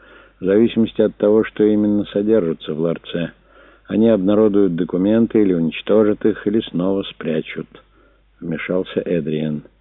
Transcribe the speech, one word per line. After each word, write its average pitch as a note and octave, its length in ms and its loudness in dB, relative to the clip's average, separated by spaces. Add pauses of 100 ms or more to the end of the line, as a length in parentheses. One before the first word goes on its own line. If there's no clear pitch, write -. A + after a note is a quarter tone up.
(400)
«В - 40 -12
зависимости A2 580 2
от G#2 140 0
того, G#2+ 280 2
что - 200 -2
именно G#2 420 2
содержится G2+ 680 -2
в D2+ 80 -6
ларце. E2 520 -4 (540)
Они G#2+ 220 2
обнародуют G2+ 680 4
документы G2+ 680 0
или F#2+ 100 2
уничтожат G2+ 720 0
их, A2 220 0
или G#2 140 0 (100)
снова F#2+ 320 -2
спрячут», — - 640 -8 (760)
вмешался F2+ 600 -4
Эдриан. D#2 640 -4 (160)